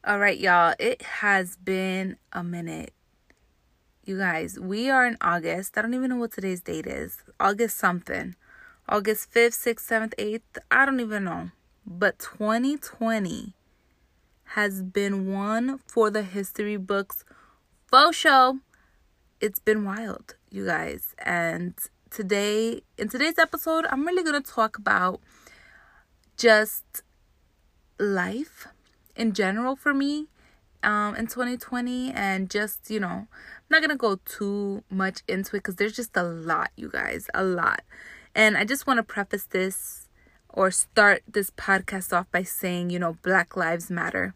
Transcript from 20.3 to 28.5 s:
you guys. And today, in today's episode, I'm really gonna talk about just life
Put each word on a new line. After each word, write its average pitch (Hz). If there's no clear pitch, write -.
you 196
guys. 160
And 175
today, 208
in 214
today's 302
episode, 320
I'm 269
really 359
gonna 294
talk 220
about 185
just -
life 196